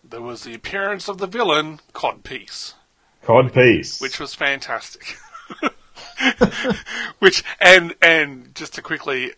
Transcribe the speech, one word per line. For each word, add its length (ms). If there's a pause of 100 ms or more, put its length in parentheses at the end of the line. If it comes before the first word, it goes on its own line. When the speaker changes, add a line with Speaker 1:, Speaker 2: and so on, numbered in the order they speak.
Speaker 1:
there 140
was 220
the 100
appearance 540
of 100
the 100
villain, 520 (140)
Codpiece. 800 (500)
Speaker 2:
Codpiece. 800
Speaker 1:
Which 180
was 160
fantastic. 840 (1000)
<laughs> 1000
Which, 240 (160)
and, 420
and 540
just 200
to 60
quickly 560